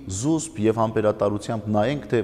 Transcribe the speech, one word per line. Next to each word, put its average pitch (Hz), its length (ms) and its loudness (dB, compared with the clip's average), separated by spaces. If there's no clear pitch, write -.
զուսպ 135 520 -2
և 110 220 4
համբերատարությամբ 107 920 0
նայենք, 120 380 0
թե 117 140 2